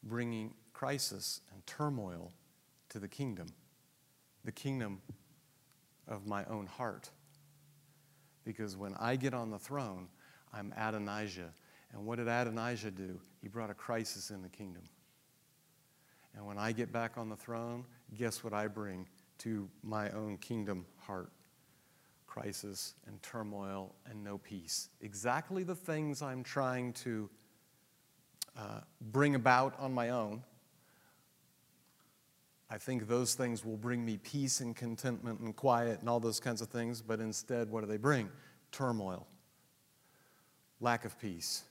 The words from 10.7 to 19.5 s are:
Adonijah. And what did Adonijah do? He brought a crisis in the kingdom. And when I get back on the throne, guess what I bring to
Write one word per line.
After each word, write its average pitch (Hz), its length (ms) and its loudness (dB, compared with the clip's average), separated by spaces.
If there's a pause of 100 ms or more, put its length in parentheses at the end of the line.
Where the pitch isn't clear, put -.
Adonijah. 104 840 -2 (380)
And 104 120 -10
what 113 120 -4
did 117 100 0
Adonijah 117 640 0
do? 92 300 -6 (220)
He 113 40 -10
brought 107 240 -6
a 101 40 -6
crisis 110 580 -2
in 95 100 -8
the 92 60 -10
kingdom. 90 340 -12 (1500)
And 104 100 -10
when 101 140 -4
I 110 140 4
get 113 180 0
back 117 260 0
on 117 120 -4
the 107 80 -6
throne, 120 500 -4 (300)
guess 113 260 0
what 107 120 -4
I 104 120 4
bring 98 420 -4 (300)
to 104 320 0 (140)